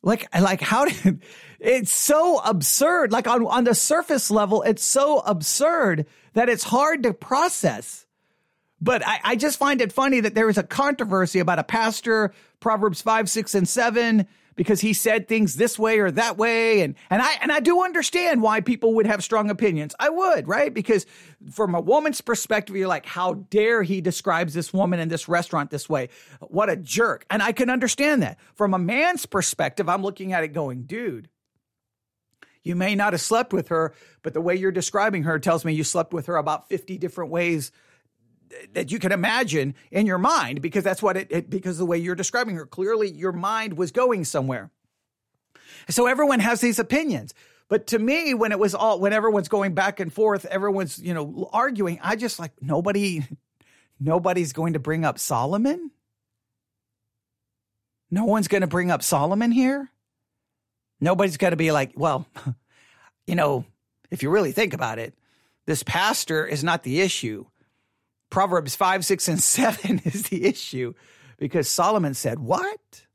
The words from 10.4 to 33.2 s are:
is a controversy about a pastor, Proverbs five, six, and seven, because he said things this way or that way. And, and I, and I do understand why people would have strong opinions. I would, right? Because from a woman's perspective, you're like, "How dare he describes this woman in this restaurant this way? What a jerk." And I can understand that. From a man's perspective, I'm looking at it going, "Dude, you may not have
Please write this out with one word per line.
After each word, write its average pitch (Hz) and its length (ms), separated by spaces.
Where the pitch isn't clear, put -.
is 208 80
a 196 60
controversy 208 760
about 175 200
a 151 60
pastor, 220 680
Proverbs 214 420
five, 220 260
six, - 260
and 185 140
seven, 233 580
because 190 240
he 214 120
said 214 340
things 214 280
this 220 240
way 220 220
or 190 100
that 214 260
way. 226 460
And, 139 120
and 208 140
I, 294 180
and 294 120
I 294 80
do 349 220
understand 339 600
why 220 180
people 226 340
would 220 120
have 208 180
strong 214 240
opinions. 175 500
I 285 120
would, 330 380
right? 220 240
Because 208 340
from 190 240
a 170 60
woman's 294 400
perspective, 208 560
you're 190 120
like, 160 180
"How 185 280
dare 214 480
he 185 200
describes 170 500
this 165 200
woman 180 280
in 165 80
this 160 200
restaurant 170 420
this - 180
way? 131 220
What 208 280
a 240 80
jerk." 190 540
And 208 120
I 220 100
can 254 180
understand 254 520
that. 104 160
From 196 200
a 185 40
man's 269 460
perspective, 165 640
I'm 185 140
looking 190 320
at 165 100
it 151 40
going, 139 340
"Dude, 160 480
you 175 140
may 190 180
not 202 200
have 151 80